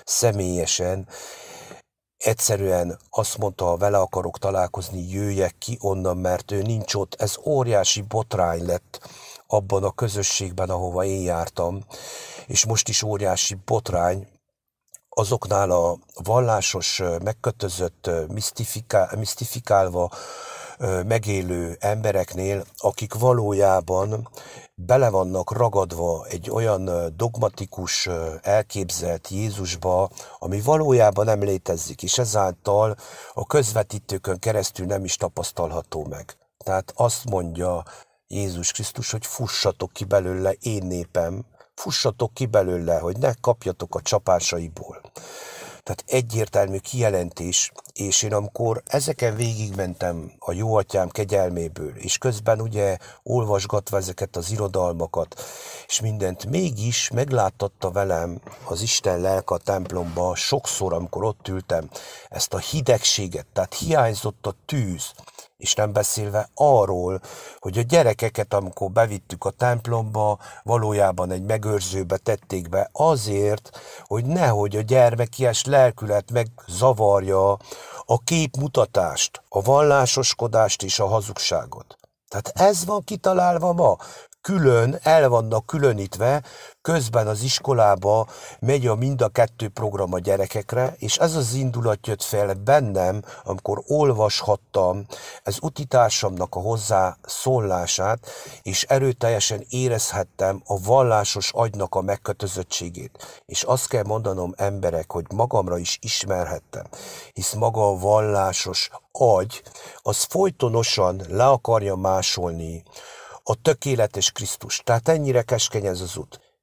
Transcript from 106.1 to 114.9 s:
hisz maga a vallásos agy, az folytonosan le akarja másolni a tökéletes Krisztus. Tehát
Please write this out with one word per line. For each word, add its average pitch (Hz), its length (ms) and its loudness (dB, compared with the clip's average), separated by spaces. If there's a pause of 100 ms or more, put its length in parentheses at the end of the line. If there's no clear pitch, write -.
hisz - 200 -6
maga 110 360 2
a 98 100 0
vallásos 98 920 0 (220)
agy, 107 500 2 (340)
az - 260 -2
folytonosan 113 1080 0
le 110 180 4
akarja 113 480 2
másolni 87 880 -2 (640)
a - 180 0
tökéletes 120 680 2
Krisztus. - 540 -8
Tehát 117 240 2